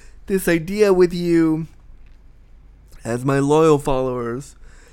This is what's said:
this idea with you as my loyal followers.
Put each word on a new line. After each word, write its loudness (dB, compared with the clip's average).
this -4
idea 0
with 4
you 0
as -6
my 0
loyal 2
followers. -6